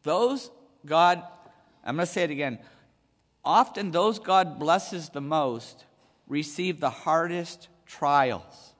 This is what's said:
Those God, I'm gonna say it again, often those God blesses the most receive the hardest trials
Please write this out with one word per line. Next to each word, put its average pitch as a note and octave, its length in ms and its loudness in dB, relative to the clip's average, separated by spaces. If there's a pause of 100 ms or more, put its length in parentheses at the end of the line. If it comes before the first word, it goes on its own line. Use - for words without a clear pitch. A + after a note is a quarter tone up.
Those A#3 460 0 (360)
God, E3+ 380 4 (600)
I'm C3 120 -6
gonna E3+ 100 0
say F3+ 180 -2
it D3+ 80 -2
again, C#3 280 -4 (840)
often G3 480 0
those G3+ 280 2
God F#3 400 2
blesses E3+ 500 0
the C#3+ 100 -12
most C#3 640 -4 (440)
receive D3+ 520 -4
the C3+ 120 -2
hardest E3+ 760 -2 (180)
trials C#3 960 -2